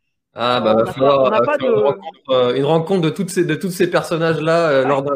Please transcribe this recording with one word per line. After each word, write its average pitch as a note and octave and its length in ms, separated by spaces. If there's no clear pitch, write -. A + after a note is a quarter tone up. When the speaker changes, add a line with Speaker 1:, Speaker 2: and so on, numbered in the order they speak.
Speaker 1:
Ah, B2 240
Speaker 2:
Euh, A#2 40
Speaker 1:
bah, A2 120
Speaker 2:
on A2 40
Speaker 1:
va A2+ 60
Speaker 2:
n'a B2 100
Speaker 1:
falloir, C#3 240
Speaker 2:
pas, C4 100
on - 40
n'a A3 100
Speaker 1:
euh, - 40
Speaker 2:
pas D4 120
Speaker 1:
faire C4 120
une A3+ 60
Speaker 2:
de G#3 60
Speaker 1:
rencontre, - 480
euh, B2 260
une C#3 100
rencontre E3 360
de D#3+ 80
toutes E3+ 220
ces, F3 140
de D3+ 100
tous F3 160
ces F3+ 180
personnages-là, D#3+ 800
euh, C3+ 140
Speaker 2:
Ouais. C3 60
Speaker 1:
lors C#3 140
d'un C#3 120